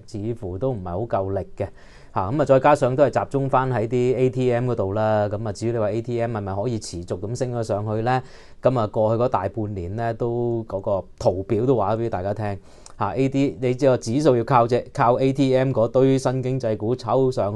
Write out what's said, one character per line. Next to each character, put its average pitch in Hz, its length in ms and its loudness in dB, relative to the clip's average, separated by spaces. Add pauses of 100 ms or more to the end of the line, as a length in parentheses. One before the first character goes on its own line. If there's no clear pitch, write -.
似 113 340 -6
乎 92 160 -8
都 131 140 -2
唔 110 140 -6
係 87 60 -8
好 87 100 -4
夠 98 320 -2
力 92 120 -4 (120)
嘅。 98 100 -4 (480)
下， 98 160 -2
咁 151 100 0
啊， 139 40 2
再 135 160 6
加 147 160 6
上 127 180 2
都 147 80 4
係 123 80 4
集 101 200 -2
中 135 200 -2
返 131 200 2
喺 117 180 0
啲 123 280 2
A 127 140 2
T 127 220 0
M 123 180 0
嗰 120 60 0
度 98 160 0
啦。 107 360 2
咁 107 200 -4
啊， 101 40 -4
至 110 140 -4
於 117 60 0
你 117 60 -2
話 104 120 0
A 117 100 -2
T 117 200 -4
M 117 160 -2
係 104 60 -4
咪 95 120 -4
可 101 140 -2
以 113 100 -2
持 170 260 -10
續 98 140 -6
咁 107 200 -6
升 123 140 -2
咗 117 120 -2
上 104 200 -2
去 110 180 -2
呢？ 123 200 0 (400)
咁 127 160 2
啊， 107 80 2
過 113 300 2
去 113 80 2
嗰 127 40 2
大 98 200 0
半 104 260 -6
年 92 220 -6
呢， 117 180 -2
都 120 540 -2
嗰 110 120 -6
個 98 240 -2 (140)
圖 95 240 0
表 113 240 0
都 135 80 4
話 107 220 0
咗 113 60 -2
俾 117 60 -2
大 95 140 -6
家 101 100 -2
聽。 104 240 -4 (400)
下 101 200 -4
，A 135 120 2
D， 135 320 0
你 127 140 0
知 127 100 -2
道 131 120 6
指 117 260 0
數 135 140 6
要 117 80 2
靠 120 200 4
隻， 120 300 0
靠 127 240 4
A 135 140 2
T 131 240 2
M 131 160 2
嗰 117 160 2
堆 135 280 4
新 131 240 -2
經 127 200 -2
濟 110 160 -2
股 107 180 -2
抽 127 380 0
上 104 240 -2